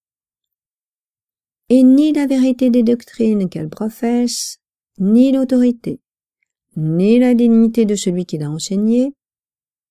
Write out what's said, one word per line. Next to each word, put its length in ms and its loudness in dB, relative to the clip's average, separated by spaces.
Et 120 4
ni 320 4
la 140 -2
vérité 420 0
des 140 2
doctrines 680 -2
qu'elle 200 -10
professe, 880 -6
ni 320 4
l'autorité, 680 -2
ni 440 0
la 140 2
dignité 520 2
de 100 -2
celui 300 -4
qui 120 -10
l'a 120 -8
enseigné 640 -2